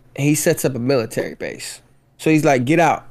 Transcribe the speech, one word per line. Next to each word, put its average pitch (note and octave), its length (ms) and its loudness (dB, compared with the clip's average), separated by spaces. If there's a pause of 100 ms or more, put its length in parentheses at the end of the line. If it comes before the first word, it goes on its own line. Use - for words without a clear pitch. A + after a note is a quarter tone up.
(160)
And C#3 120 -2
he D3+ 80 4
sets D3+ 300 0
up C3 100 -2
a A#2 40 -6
military A#2 560 -2
base. - 460 -12 (360)
So - 120 0
he's D#3 160 4
like, C3 200 2
"Get E3 140 2
out. D3+ 320 2